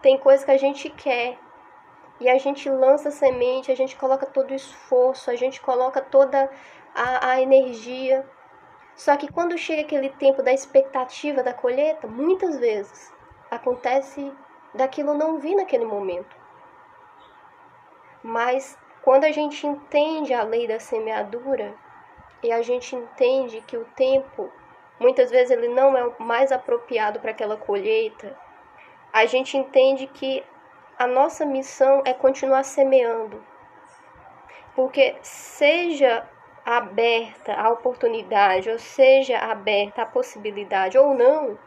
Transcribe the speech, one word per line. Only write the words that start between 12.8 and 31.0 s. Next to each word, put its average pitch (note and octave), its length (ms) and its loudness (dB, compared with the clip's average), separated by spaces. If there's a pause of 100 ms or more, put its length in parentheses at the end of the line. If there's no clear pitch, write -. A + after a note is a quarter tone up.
acontece C4 840 -4 (420)
daquilo C4+ 400 -2
não D#4 260 -2
vir D#4+ 160 -4
naquele F4 300 0
momento. F#3+ 500 -8 (1900)
Mas A#3+ 560 -4 (240)
quando C#4 220 4
a D#4 80 2
gente D4 340 -6
entende D4 680 -2
a A#3 100 -2
lei A3+ 240 -4
da A3 120 -6
semeadura A3 960 -6 (680)
e A#3 80 -2
a A#3 100 -2
gente B3 340 -6
entende A#3+ 680 -2
que - 160 -12
o A#3 80 -10 (100)
tempo, C4+ 560 0 (480)
muitas B3+ 320 4
vezes, B3 200 4
ele A#3+ 180 0
não C4 280 4
é A#3+ 80 0
o A#3+ 160 -6
mais A#3+ 300 0
apropriado A#3+ 680 -4
para A3 120 -8
aquela G#3+ 260 -6
colheita, G#3+ 800 -4 (720)
a A3 140 4
gente B3+ 320 -2
entende C4+ 500 2
que C4+ 360 -8 (540)
a B3 100 -2